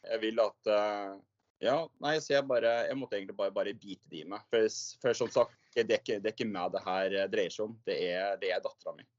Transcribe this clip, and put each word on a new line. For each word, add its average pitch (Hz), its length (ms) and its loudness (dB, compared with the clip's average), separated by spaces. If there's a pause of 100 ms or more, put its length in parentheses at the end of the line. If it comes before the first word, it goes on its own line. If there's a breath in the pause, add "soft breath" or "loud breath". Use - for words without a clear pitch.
Jeg 113 160 -2
vil 110 220 0
at, - 260 -2
eh, 104 460 0 (500)
ja, 131 140 2 (260)
nei, 147 60 2 (100)
så 143 140 0
jeg 139 100 4
bare, 117 300 4 (100)
jeg 131 140 -2
måtte 117 180 -4
egentlig 98 220 -8
bare, 101 160 0
bare 101 180 0
bite 101 380 -14
det 80 100 -12
i 80 80 -14
meg. 104 240 -10
For 110 160 6
s-, - 320 -10
for 120 160 2
som 113 160 -2
sagt, - 240 2 (160)
det 113 140 2
er 107 100 4
ikke, 107 240 -2
det 107 80 0
er - 80 -8
ikke 113 140 -2
meg 92 260 -2
det 95 80 -4
her, 95 380 0
eh, 98 100 -2
dreier 95 240 0
seg 107 140 -4
om. 117 40 -14 (140)
Det 95 80 0 (140)
er, 95 320 -2
det 92 100 0
er 90 80 0
datteren - 400 -10
min. - 180 -20